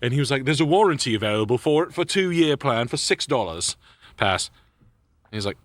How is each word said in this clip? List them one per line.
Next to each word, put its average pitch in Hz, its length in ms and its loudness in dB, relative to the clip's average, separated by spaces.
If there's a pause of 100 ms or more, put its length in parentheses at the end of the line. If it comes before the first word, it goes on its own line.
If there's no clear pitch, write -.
And 123 100 -2
he 135 80 0
was 135 100 0
like, 135 140 0
There's 143 160 0
a 165 40 4
warranty 160 500 2
available 107 440 0
for 156 260 2
it 165 80 -8
for 170 100 -4
a 170 40 -2
two-year 170 500 2
plan 120 320 0
for - 80 -8
six - 300 -2
dollars. 95 500 -4 (400)
Pass. 95 340 0 (800)
He's 107 160 -6
like - 180 -8